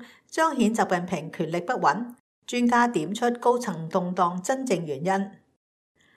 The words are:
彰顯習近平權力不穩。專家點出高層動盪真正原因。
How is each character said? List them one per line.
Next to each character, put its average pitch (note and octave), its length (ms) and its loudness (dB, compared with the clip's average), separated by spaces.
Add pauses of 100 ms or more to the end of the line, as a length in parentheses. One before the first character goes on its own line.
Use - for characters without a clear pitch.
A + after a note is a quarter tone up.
(280)
彰 D#4+ 260 2
顯 A3+ 180 4
習 G3+ 160 0
近 F3 160 0
平 D#3+ 280 -6
權 D#3+ 180 -4
力 F3 100 -2
不 F3 120 -2
穩。 F#3+ 420 0 (320)
專 A#3+ 200 0
家 A#3+ 200 6
點 F#3 260 -2
出 A#3+ 200 0
高 A#3+ 260 2
層 E3 300 -6
動 F3+ 260 -2
盪 F3+ 260 0
真 C4+ 240 -2
正 F3 220 0
原 C#3+ 180 -6
因。 G3 260 0 (880)